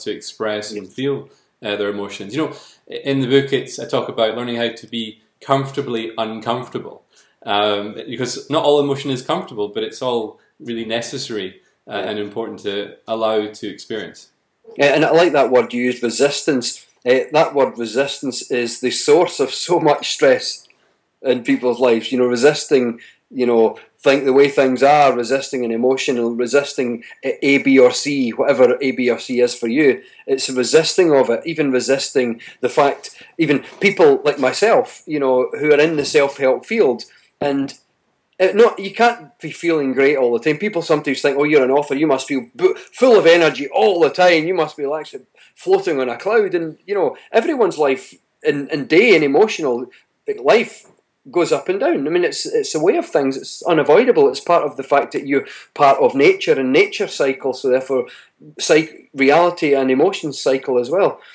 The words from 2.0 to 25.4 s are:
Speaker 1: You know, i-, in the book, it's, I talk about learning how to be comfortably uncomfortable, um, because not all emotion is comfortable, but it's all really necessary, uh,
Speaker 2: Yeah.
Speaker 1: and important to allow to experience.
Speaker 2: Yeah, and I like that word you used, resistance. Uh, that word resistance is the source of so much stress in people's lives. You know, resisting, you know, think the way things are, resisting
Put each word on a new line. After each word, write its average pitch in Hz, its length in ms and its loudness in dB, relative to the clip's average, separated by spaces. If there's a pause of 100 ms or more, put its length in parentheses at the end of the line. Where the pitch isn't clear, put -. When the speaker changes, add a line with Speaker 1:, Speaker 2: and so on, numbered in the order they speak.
Speaker 1:
You 151 120 -4
know, 135 60 -10 (380)
i-, 147 40 -14 (100)
in 139 160 -2
the 127 60 -2
book, 139 260 2
it's, - 260 -4
I 120 80 -10
talk 120 220 -4
about 110 280 -2
learning 120 200 -6
how 117 140 -4
to 113 160 -18
be 113 340 -10 (220)
comfortably 135 760 -4
uncomfortable, 113 880 -8 (420)
um, 104 500 -2 (140)
because 123 400 -8
not 156 160 -2
all 147 160 4
emotion 139 300 -2
is 127 120 -4
comfortable, 131 460 -6
but 110 140 -8
it's - 180 -10
all 120 380 -4 (200)
really 117 280 -8
necessary, 113 720 -8 (260)
uh, - 100 -16
Speaker 2:
Yeah. 107 140 -6
Speaker 1:
and 104 80 -6
important 104 420 -10
to 101 340 -8 (120)
allow 110 400 -2
to 107 220 -12
experience. 90 600 -12 (500)
Speaker 2:
Yeah, 143 160 2
and 151 100 2
I 143 80 0
like 165 200 4
that 131 180 2
word 120 240 2
you 120 80 -4
used, 123 200 -4
resistance. 127 840 -2 (200)
Uh, 127 140 2 (120)
that 151 220 2
word 117 240 0
resistance 120 720 -6
is 120 300 -4
the 123 100 -2
source 151 480 2
of 131 140 -2
so 170 260 -2
much 147 360 0
stress - 520 0 (560)
in 123 200 0
people's 123 380 0
lives. 117 300 2
You 127 80 -2
know, 127 80 2
resisting, 123 760 2 (300)
you 127 160 -2
know, 113 320 2 (200)
think 139 260 2
the 135 80 2
way 139 160 6
things 131 340 0
are, 143 320 6
resisting 123 500 -4